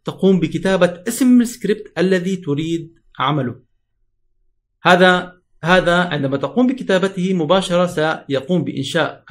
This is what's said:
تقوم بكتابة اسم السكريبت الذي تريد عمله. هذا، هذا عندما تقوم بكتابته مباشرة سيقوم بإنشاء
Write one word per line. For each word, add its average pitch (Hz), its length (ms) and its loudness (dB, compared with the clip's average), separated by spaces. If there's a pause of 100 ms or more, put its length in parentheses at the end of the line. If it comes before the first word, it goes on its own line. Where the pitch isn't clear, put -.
تقوم 185 340 2
بكتابة 175 680 0
اسم 247 340 4
السكريبت - 560 -4
الذي 185 380 0
تريد 165 580 -6 (260)
عمله. 131 360 -2 (1300)
هذا، 180 500 4 (300)
هذا 175 320 2
عندما 143 420 -2
تقوم 220 300 0
بكتابته 190 680 -2
مباشرة 175 520 0
سيقوم 156 800 -2
بإنشاء 139 680 -4